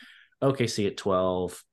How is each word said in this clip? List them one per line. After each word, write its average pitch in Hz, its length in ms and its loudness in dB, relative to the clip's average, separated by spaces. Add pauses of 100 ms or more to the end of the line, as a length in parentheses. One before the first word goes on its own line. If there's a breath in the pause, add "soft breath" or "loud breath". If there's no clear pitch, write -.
(420 loud breath)
O 139 100 4
K 123 160 0
C 104 180 -2
at - 120 -4
twelve, 92 760 0